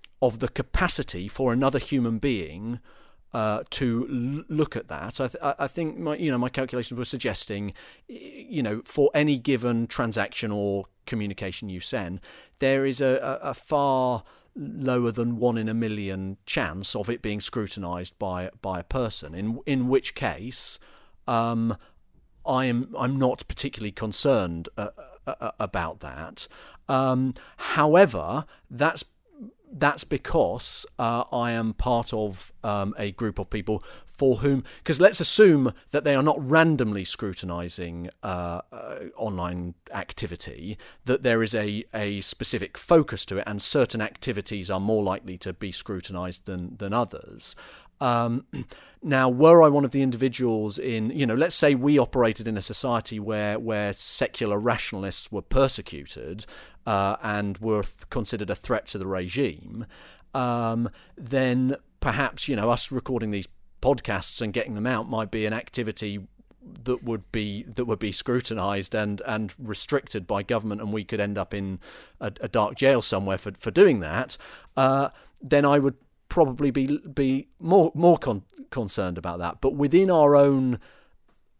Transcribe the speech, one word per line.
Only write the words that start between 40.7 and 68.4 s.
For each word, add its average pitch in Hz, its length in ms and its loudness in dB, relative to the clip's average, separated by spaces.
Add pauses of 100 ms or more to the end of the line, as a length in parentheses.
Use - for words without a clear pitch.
that 127 180 0
there 113 180 4
is 110 140 0
a, 104 360 -4
a 101 280 -4
specific - 580 -6
focus - 460 0
to 95 140 -6
it, 101 100 -4
and 101 120 -6
certain 120 400 0
activities 101 680 -6
are 95 80 -2
more 107 240 2
likely 95 360 -4
to - 140 -8
be 95 200 -8
scrutinised 90 720 -8
than, 90 320 -8
than 98 160 -6
others. - 640 -4 (440)
Um, 120 520 0
<clears throat> - 500 -14
now, 131 260 4
were 156 360 12
I 151 40 12
one 143 160 6
of 131 60 2
the 135 120 2
individuals 117 760 0
in, 113 320 -2
you 139 160 0
know, 110 80 2
let's 160 220 2
say 143 180 6
we 143 240 4
operated 117 480 2
in 110 100 -2
a 98 60 -4
society 113 560 -2
where, 104 400 -2
where 104 340 -2
secular - 680 -2
rationalists 104 720 -4
were 98 100 -6
persecuted, 87 1040 -2 (400)
uh, 98 360 2
and 104 360 -4
were 107 240 0
th-, - 280 -10
considered 104 400 -4
a 101 40 0
threat 110 320 -4
to - 120 -8
the 95 80 -6
regime, 95 800 -4 (480)
um, 120 540 0 (280)
then 131 600 2 (220)
perhaps, 127 480 -2
you 139 80 0
know, 110 140 2
us 120 240 0
recording 120 380 -2
these 101 180 -4 (320)
podcasts 120 640 0
and 107 100 -4
getting 117 220 -2
them 107 120 -2
out 120 220 -2
might 110 220 -4
be 110 160 -2
an 107 80 0
activity 104 720 -6 (580)
that 127 180 -2
would 113 300 -6
be, 104 300 -4
that 123 240 -6
would 113 120 -2
be 104 140 -4
scrutinised 104 840 -2